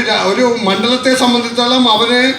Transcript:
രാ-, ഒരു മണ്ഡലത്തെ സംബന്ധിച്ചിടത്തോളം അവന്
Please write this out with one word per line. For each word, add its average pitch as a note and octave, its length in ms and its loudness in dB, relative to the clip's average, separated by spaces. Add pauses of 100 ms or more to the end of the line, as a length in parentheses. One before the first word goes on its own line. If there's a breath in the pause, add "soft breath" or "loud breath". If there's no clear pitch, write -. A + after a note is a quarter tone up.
രാ-, G#3 240 -2
ഒരു B3 140 0 (220)
മണ്ഡലത്തെ B3 440 0 (100)
സംബന്ധിച്ചിടത്തോളം A#3+ 600 0 (100)
അവന് A#3 260 0 (200)